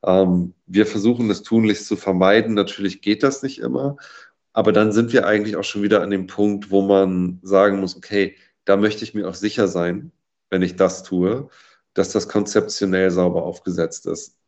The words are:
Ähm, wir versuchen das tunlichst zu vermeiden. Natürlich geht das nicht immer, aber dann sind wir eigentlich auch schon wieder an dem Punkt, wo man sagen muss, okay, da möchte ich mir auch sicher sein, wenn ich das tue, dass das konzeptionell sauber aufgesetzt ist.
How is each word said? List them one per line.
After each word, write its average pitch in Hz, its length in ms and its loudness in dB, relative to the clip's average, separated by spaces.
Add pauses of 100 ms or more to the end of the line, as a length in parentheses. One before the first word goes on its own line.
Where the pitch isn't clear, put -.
Ähm, 90 480 2 (120)
wir 101 200 2
versuchen 113 440 0
das 95 140 -2
tunlichst 110 440 0
zu 107 80 -2
vermeiden. 98 600 2
Natürlich 98 460 -4
geht 107 220 0
das 135 180 0
nicht 135 180 -8
immer, 131 360 -4 (560)
aber 107 220 2
dann 107 180 4
sind 117 220 0
wir 131 120 4
eigentlich 104 300 0
auch 92 80 -4
schon 101 180 -6
wieder 101 200 2
an 98 100 -4
dem 95 160 -4
Punkt, 101 440 -2
wo 98 100 4
man 92 600 2
sagen 98 380 4
muss, 92 160 -6
okay, 101 400 -4 (300)
da 98 100 4
möchte 107 300 0
ich - 80 -16
mir 101 160 -6
auch 92 40 -12
sicher 101 360 -2
sein, 90 420 -4 (380)
wenn 92 120 0
ich 92 140 -2
das - 280 0
tue, 98 440 -2 (460)
dass 92 180 -2
das - 160 -2
konzeptionell 95 840 0
sauber 87 320 0
aufgesetzt 85 640 -6
ist. - 280 -10 (120)